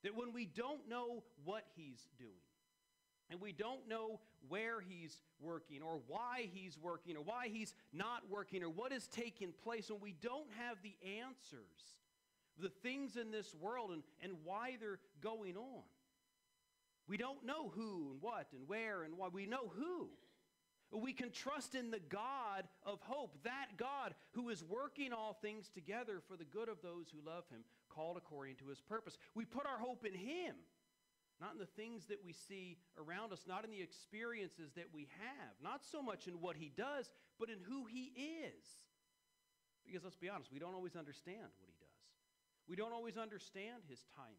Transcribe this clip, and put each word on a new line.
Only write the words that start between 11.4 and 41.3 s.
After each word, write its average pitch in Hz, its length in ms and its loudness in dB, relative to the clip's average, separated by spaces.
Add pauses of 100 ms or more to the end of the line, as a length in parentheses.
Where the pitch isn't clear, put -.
the 185 80 2
things 254 480 2
in 220 160 2
this 208 280 0
world 220 300 2
and, 160 140 0 (180)
and 185 120 0 (100)
why 226 360 2
they're 208 200 0 (200)
going 208 360 2
on. 226 260 -4 (1300)
We 208 80 2
don't 262 280 0
know 269 300 0
who 190 380 0
and 135 100 -6
what 202 300 0
and 135 160 -8
where 208 340 2
and 160 140 -2
why. 185 160 2
We 196 140 0
know 226 300 2
who. 320 340 2 (800)
We 226 220 2
can 247 180 2
trust - 440 2
in 247 160 4
the 220 180 4
God 208 580 4 (200)
of 202 160 2
hope, 233 420 2
that 254 220 4 (100)
God 247 380 4 (160)
who 240 180 2
is 175 160 2
working 262 480 2
all 220 300 2
things 214 260 0
together 196 580 0
for 190 100 -8
the 165 100 -4
good 220 240 0
of 190 120 -2
those 175 300 -2
who 151 160 -6
love 165 220 -2
him, 117 100 -8 (300)
called 165 260 0
according 139 400 -4
to 135 120 -8
his 139 120 -4
purpose. 214 380 -2 (160)
We 226 100 2
put 277 220 2
our 262 120 4
hope 240 280 2
in 190 80 2
him, 277 400 2 (880)
not 196 100 -2
in - 60 -6
the 190 80 -2
things 220 400 -4
that 202 180 -2
we 175 80 -6
see 180 460 -6 (180)
around 180 380 0
us, 160 120 -8
not 190 180 0
in 220 60 -4
the 202 120 -2
experiences 202 920 -2
that 170 180 -4
we 147 140 -4 (120)
have, 220 320 -6 (100)
not 233 220 0
so 311 160 0
much 220 260 2
in 175 140 -2
what 170 160 2
he 151 180 -4
does, 262 360 2 (280)
but 226 120 2
in 226 80 -2 (100)
who 262 160 2
he 254 280 -2 (340)
is. - 180 -8 (1200)
Because 175 200 -4
let's 180 120 -10
be 175 140 -2
honest, 156 200 -4
we 135 80 -6
don't 175 160 -2
always 180 220 -2
understand 170 600 -6